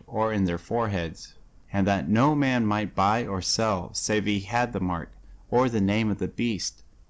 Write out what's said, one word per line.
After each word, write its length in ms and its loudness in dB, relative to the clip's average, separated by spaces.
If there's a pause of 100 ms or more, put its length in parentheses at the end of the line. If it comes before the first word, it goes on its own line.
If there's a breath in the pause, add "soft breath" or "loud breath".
or 260 -2
in 140 0
their 140 0
foreheads, 720 -4 (400)
and 140 2
that 200 2
no 280 4
man 280 2
might 300 0
buy 320 2
or 160 -4
sell, 500 0
save 340 0
he 160 2
had 300 -2
the 80 -4
mark, 320 -4 (380 soft breath)
or 180 4
the 140 0
name 300 2
of 80 -2
the 80 0
beast, 560 -4 (260)